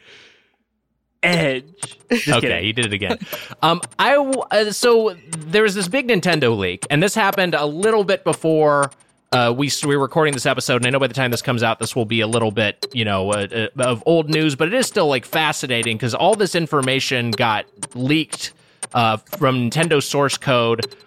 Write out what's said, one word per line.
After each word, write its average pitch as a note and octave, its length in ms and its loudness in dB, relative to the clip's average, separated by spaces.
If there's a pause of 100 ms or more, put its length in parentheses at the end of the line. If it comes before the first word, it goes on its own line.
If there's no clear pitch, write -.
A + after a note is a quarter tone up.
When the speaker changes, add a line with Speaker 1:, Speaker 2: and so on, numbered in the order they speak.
(1200)
Speaker 1:
Edge. D#3+ 420 0 (460)
Just A#3 180 -2
Speaker 2:
Okay, B2+ 120 2
Speaker 1:
kidding. F2+ 240 0
Speaker 2:
he G#2+ 80 0
did A#2 140 -2
it G#2 60 -4
again. G2 260 -2 (420)
Um, E3+ 200 2 (180)
I A3 140 2
w-, C4+ 280 2 (100)
uh, G#3+ 200 2
so A3 460 2 (220)
there D#3+ 260 0
was G3+ 100 0
this F#3+ 140 -4
big B3 200 -2
Nintendo D#3+ 480 2
leak, F#2+ 340 -4
and D3+ 120 2
this G3+ 120 2
happened G3 400 0
a D3+ 120 0
little G3+ 380 0
bit F#3 180 -2
before, D3+ 720 2 (400)
uh, A#2+ 240 4
we C#3+ 100 0
s-, - 180 -4
we're C#3+ 140 2
recording C#3+ 340 2
this C3 140 -4
episode, B2+ 300 0
and A#2+ 100 0
I B2 40 0
know C3+ 100 2
by C3+ 80 2
the A#2 60 -12
time B2+ 180 -2
this A#2 100 -2
comes A#2+ 220 0
out, A2+ 160 0
this - 160 -6
will B2 80 0
be A2+ 160 0
a G#2+ 80 0
little A2+ 240 0
bit, G#2 400 -2
you A#2+ 120 -2
know, G2 280 0
uh, G#2 360 -2 (100)
uh, C3 40 -2
of B2 240 0
old D#3+ 240 2
news, D#3 240 0
but D#3 140 0
it G3 60 -2
is B3+ 120 0
still, F3 220 0
like, C3+ 160 0
fascinating B2+ 720 -2
'cause A2+ 160 -2
all F#3+ 220 2
this G3+ 180 0
information C3+ 760 0
got A2 340 0 (300)
leaked, C#3+ 560 -2 (420)
uh, A2+ 220 2
from C3 540 -2
Nintendo D#3+ 300 0
source C#3 380 0
code. A#2 560 0 (120)